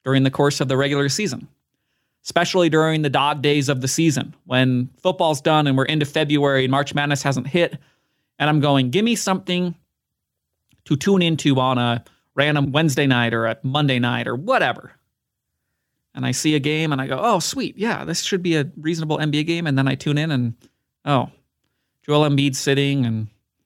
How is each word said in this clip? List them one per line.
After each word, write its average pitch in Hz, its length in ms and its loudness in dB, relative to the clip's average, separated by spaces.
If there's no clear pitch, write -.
during 135 180 2
the 135 80 2
course 139 300 0
of 135 80 -2
the 135 80 0
regular 139 340 0
season, 151 380 -6
especially 175 460 2
during 160 320 2
the 143 80 0
dog 143 320 0
days 143 260 2
of 131 140 0
the 135 60 -2
season 151 460 0
when 127 420 2
football's 175 400 0
done 151 240 2
and 135 100 2
we're 131 80 2
into 151 220 -2
February 143 580 2
and 131 60 0
March 139 240 0
Madness 147 280 -2
hasn't 131 240 -2
hit. 170 320 0
And 147 100 0
I'm 151 120 2
going, 135 300 2
"Give 196 140 0
me 233 120 0
something 180 580 -4
to 147 100 0
tune 190 240 2
into 151 400 0
on 127 160 0
a 120 280 -2
random 143 380 0
Wednesday 147 340 2
night 120 280 2
or 113 120 0
a 113 160 -2
Monday 139 360 0
night 120 300 -2
or 113 60 -4
whatever." 165 580 -2
And 127 80 -2
I 123 60 0
see 151 220 0
a 147 40 4
game 151 340 -2
and 131 80 -2
I 135 60 -6
go, 135 120 -4
"Oh, 220 200 0
sweet. 202 400 -6
Yeah, 208 260 -4
this 165 180 -6
should 185 200 -4
be 170 140 0
a 151 200 -2
reasonable 156 440 -4
N 156 100 -2
B 147 80 0
A 151 60 0
game." 170 220 -4
And 135 120 0
then 135 80 2
I 135 80 -2
tune 147 240 -2
in 156 140 -2
and, 123 220 -2
oh, 135 260 0
Joel 147 240 2
Embiid's 139 300 2
sitting 139 480 0
and 110 220 -4